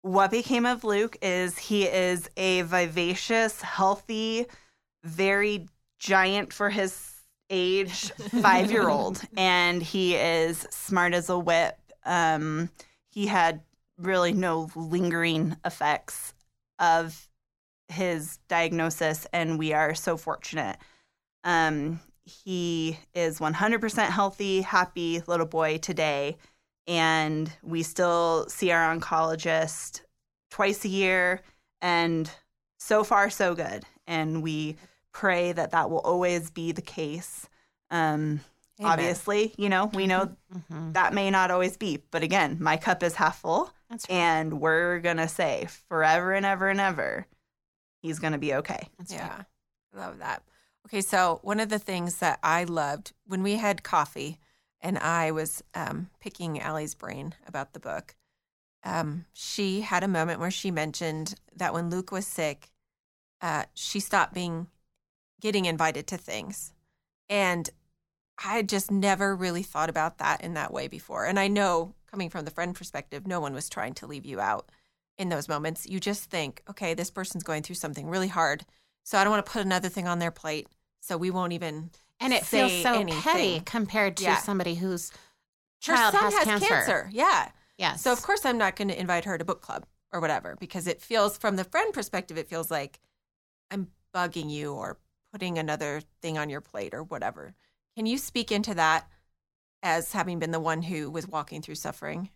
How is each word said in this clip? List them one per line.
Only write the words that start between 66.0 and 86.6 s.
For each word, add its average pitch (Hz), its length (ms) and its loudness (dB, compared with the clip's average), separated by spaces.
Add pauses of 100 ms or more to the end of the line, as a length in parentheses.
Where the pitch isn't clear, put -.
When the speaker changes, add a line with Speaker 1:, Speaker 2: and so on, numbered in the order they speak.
Speaker 2:
to 185 100 -6
things. - 560 -10 (540)
And 180 420 0 (760)
I 196 120 -4
had 220 140 0
just 196 200 -2
never 196 460 2
really 180 280 -2
thought 156 260 -2
about 160 300 -2
that 151 220 0
in 170 120 -8
that 151 180 -6
way 135 160 -6
before. - 380 -8
And 185 140 2
I 196 80 2
know, 196 480 2 (140)
coming 196 200 -6
from 165 160 -8
the 160 60 -8
friend 175 220 -4
perspective, 156 540 -10
no 180 140 -2
one 143 120 -4
was 135 140 -8
trying - 280 -8
to - 120 -14
leave 147 180 -12
you 131 140 -8
out 101 300 -2 (480)
in 190 120 -4
those 156 200 -2
moments. 156 380 -4
You 190 120 -6
just 202 300 -6
think, 156 400 -6
"Okay, 196 240 -4
this 175 180 -4
person's 185 320 -8
going 156 200 -4
through 180 120 -10
something 151 320 -8
really 185 220 -2
hard, 160 340 2 (400)
so - 140 -2
I 196 60 6
don't 202 80 4
wanna 208 120 2
put 208 200 -4
another 185 260 2
thing 180 180 -4
on 175 120 0
their 170 120 0
plate, 156 360 -8 (340)
so 180 160 -6
we 180 140 -2
won't 180 220 -2
even 165 360 -8 (300)
Speaker 3:
And 254 140 2
it 220 120 2
feels - 260 4
Speaker 2:
say 180 120 -2
Speaker 3:
so 247 100 4
Speaker 2:
anything." 175 280 0
Speaker 3:
petty 247 400 2
compared 202 560 0
to 190 60 -4
Speaker 2:
Yeah. 170 140 4
Speaker 3:
somebody 175 380 0
whose 175 340 -4 (760)
Speaker 2:
Her 330 100 4
Speaker 3:
child 359 180 6
Speaker 2:
son 403 120 6
Speaker 3:
has 415 100 2
Speaker 2:
has 392 100 6
Speaker 3:
cancer. 214 220 2